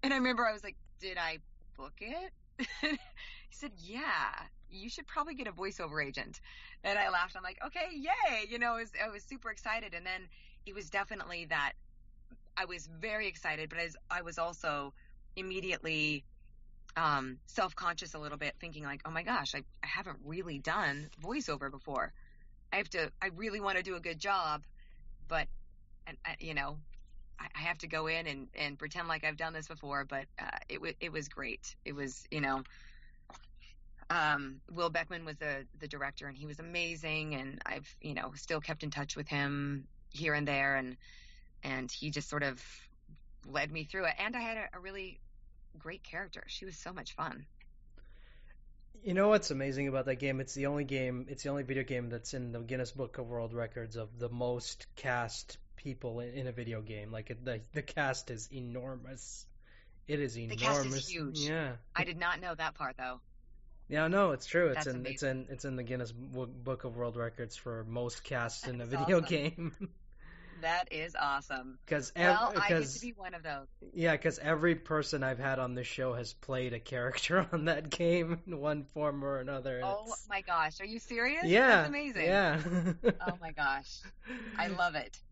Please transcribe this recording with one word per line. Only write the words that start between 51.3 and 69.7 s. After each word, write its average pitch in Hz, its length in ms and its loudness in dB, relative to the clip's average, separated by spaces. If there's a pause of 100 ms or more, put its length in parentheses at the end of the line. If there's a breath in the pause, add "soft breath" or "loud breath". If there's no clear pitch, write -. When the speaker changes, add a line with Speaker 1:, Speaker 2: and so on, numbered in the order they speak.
Speaker 2:
the 139 60 0
only 143 140 0
video 131 200 2
game 123 260 0
that's 117 240 -4
in 123 180 -2
the 117 80 -2
Guinness 123 320 -2
Book 131 260 -4
of 123 100 -2
World 117 260 -2
Records 113 440 -2
of 113 200 -6
the 117 120 0
most 123 640 0
cast 120 640 -2 (180)
people 120 460 -4
in, 123 120 -6
in 131 140 -2
a 123 40 -2
video 113 300 -2
game. 107 300 -6
Like, 110 180 -6
it, 120 140 -6
the, 120 180 -2 (120)
the 151 100 0
cast 135 480 0
is 113 200 -6
enormous. 127 920 -8 (640 soft breath)
It 147 120 2
is 120 180 0 (100)
Speaker 1:
The 110 80 -2
cast 135 300 6
is 131 100 2
Speaker 2:
enormous. 135 140 0
Speaker 1:
huge. 151 420 0
Speaker 2:
Yeah. 151 240 2 (200)
Speaker 1:
I 175 100 4
did 175 120 -4
not 175 220 4
know 180 160 -2
that 156 200 0
part, 131 220 -2
though. 127 240 -4 (680)
Speaker 2:
Yeah, 156 180 4
no, 190 240 8
it's 135 140 0
true. - 240 8
It's 147 160 2
Speaker 1:
That's - 20 0
Speaker 2:
in, 123 180 -2
it's 131 180 -2
Speaker 1:
amazing. - 0 -
Speaker 2:
in, 131 260 2
it's 131 160 -6
in 131 100 0
the 127 80 -2
Guinness 120 300 -2
Wo-, 127 320 -4
Book 127 400 -4
of 117 120 -4
World 120 200 0
Records 117 400 -4
for 113 260 -4
most 120 400 -2
cast 120 440 -2
in 123 140 -2
a 120 40 -4
Speaker 1:
That's 117 120 -4
Speaker 2:
video 170 240 6
Speaker 1:
awesome. 156 60 -2
Speaker 2:
game. 160 520 0